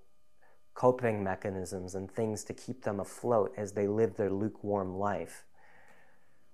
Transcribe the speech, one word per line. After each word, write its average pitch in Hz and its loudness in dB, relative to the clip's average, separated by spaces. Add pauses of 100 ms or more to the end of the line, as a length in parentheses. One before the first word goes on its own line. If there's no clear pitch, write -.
(720)
coping 120 4
mechanisms 92 -4
and 95 -4
things 110 -2
to - -6
keep - -10
them 104 0
afloat 107 2
as 101 -4
they 101 2
live 107 2
their 98 2
lukewarm 98 -2
life. 95 -2 (1080)